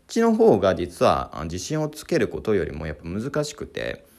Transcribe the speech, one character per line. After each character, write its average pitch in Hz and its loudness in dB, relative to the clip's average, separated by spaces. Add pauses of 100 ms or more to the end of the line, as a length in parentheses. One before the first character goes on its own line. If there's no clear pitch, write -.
ち - -2
の 226 4
方 220 6
が 92 4
実 87 -2
は、 73 2
あ、 78 -8
自 85 -6
信 156 -4
を 151 -2
つ - -12
け 123 0
る 104 2
こ 101 -8
と 110 0
よ 85 2
り 67 -6
も 78 -8
や 76 -6
っ - -10
ぱ - -20
難 120 -4
し - -10
く - -12
て、 - -8 (140)